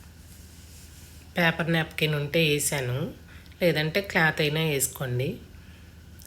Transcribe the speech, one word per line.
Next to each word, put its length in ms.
పేపర్ 400
నాప్కిన్ 420
ఉంటే 280
వేసాను, 560
లేదంటే 440
క్లాత్ 400
అయినా 240
వేసుకోండి. 680